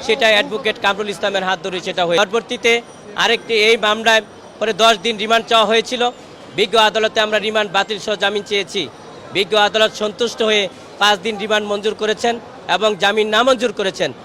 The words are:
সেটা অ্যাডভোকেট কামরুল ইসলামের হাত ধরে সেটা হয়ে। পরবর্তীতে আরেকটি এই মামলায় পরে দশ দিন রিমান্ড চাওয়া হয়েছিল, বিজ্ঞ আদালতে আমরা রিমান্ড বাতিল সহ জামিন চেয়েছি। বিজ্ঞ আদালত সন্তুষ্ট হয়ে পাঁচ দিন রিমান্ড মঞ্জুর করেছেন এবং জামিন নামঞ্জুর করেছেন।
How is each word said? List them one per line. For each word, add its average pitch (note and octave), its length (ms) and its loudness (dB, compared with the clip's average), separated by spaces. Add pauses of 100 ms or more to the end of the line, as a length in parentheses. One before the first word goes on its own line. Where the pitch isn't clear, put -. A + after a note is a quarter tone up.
সেটা A3 280 2
অ্যাডভোকেট G#3 500 0
কামরুল G3+ 300 0
ইসলামের G3 340 -2
হাত F#3 140 0
ধরে F#3 240 -6
সেটা F3+ 180 -2
হয়ে। F3 180 2
পরবর্তীতে A#3 500 0 (440)
আরেকটি A3+ 380 0 (140)
এই A#3 80 6 (100)
মামলায় A3 360 2 (360)
পরে A3 140 0 (100)
দশ A3+ 120 6 (100)
দিন A3+ 180 0
রিমান্ড A3+ 280 2
চাওয়া A3 200 4
হয়েছিল, A3+ 320 0 (560)
বিজ্ঞ G3+ 160 0 (140)
আদালতে G#3+ 320 0
আমরা G#3+ 180 0
রিমান্ড G#3+ 380 -2
বাতিল G3 280 -2
সহ G#3+ 180 -2
জামিন G3+ 280 -2
চেয়েছি। G3+ 320 -4 (540)
বিজ্ঞ G3 180 0 (120)
আদালত A3 260 2 (100)
সন্তুষ্ট G#3+ 400 -4
হয়ে G#3+ 220 2 (340)
পাঁচ G#3 260 4
দিন A3 180 -2
রিমান্ড G#3+ 280 0
মঞ্জুর G3+ 320 -2
করেছেন A3 320 0 (340)
এবং F#3 220 2 (120)
জামিন G#3+ 320 2
নামঞ্জুর A#3+ 380 2
করেছেন। F#3 380 -2 (140)